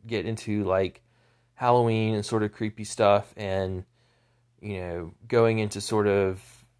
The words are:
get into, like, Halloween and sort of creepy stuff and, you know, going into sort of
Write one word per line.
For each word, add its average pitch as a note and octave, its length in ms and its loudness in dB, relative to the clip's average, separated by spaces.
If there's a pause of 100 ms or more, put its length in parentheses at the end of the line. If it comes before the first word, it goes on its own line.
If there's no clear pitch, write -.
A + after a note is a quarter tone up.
get A2 180 -4
into, G#2+ 380 -4
like, F#2+ 400 0 (520)
Halloween A#2 600 2
and G#2 100 -4
sort A2 200 0
of G#2 80 -4
creepy G#2+ 320 -8
stuff G#2 520 2
and, F#2+ 480 -4 (760)
you G#2 180 -8
know, F2 360 -10 (120)
going A2+ 320 2
into G2+ 220 -4
sort G#2+ 260 0
of G2 580 0 (160)